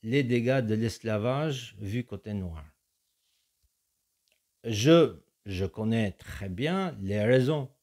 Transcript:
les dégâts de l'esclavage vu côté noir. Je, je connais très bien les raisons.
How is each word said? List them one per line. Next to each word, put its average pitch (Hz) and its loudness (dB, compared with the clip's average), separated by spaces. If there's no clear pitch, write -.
les 123 0
dégâts 123 2
de 110 0
l'esclavage 117 -2
vu 107 -4
côté 104 -10
noir. 85 -6
Je, 131 4
je 95 -4
connais 110 -2
très - -12
bien 160 -4
les 101 -2
raisons. 131 2